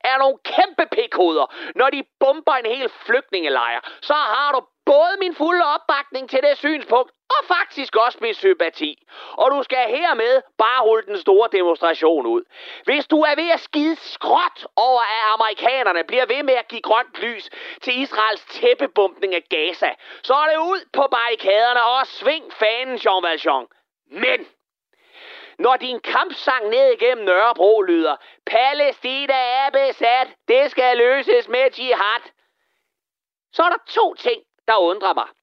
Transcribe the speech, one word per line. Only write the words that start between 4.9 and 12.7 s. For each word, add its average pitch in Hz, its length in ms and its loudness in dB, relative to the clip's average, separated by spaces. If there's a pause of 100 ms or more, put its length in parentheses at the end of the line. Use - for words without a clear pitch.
min 370 160 -4
fulde 339 300 0 (100)
opbakning 277 560 -6
til 262 120 2
det 285 160 2
synspunkt, 269 540 0 (180)
og 571 160 0 (100)
faktisk 285 400 -4
også 226 240 2
min 220 140 -4
sympati. 165 720 -2 (260)
Og - 180 2
du 277 120 0
skal 254 260 -2
hermed 254 540 0 (160)
bare 240 240 2
rulle 220 240 2
den 202 140 -6
store 202 320 4
demonstration 165 760 0
ud. 117 160 0 (420)